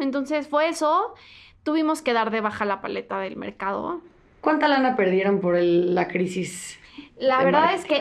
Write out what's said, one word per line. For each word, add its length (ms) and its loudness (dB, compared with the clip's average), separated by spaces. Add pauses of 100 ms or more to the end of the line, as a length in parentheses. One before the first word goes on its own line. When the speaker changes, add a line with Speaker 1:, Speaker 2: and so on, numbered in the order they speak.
Speaker 1:
entonces 480 -2
fue 200 0
eso. 460 0 (500)
Tuvimos 380 0
que 100 0
dar 200 0
de 80 -2
baja 240 -4
la 160 -2
paleta 400 -6
del 160 -8
mercado. 640 -6 (400)
Speaker 2:
¿Cuánta 260 2
lana 300 2
perdieron 440 2
por 140 2
el, 400 4
la 140 0
crisis 680 -6 (400)
Speaker 1:
La 220 2
Speaker 2:
de 60 4
Speaker 1:
verdad 220 4
Speaker 2:
marketing? 120 0
Speaker 1:
es 80 -12 (140)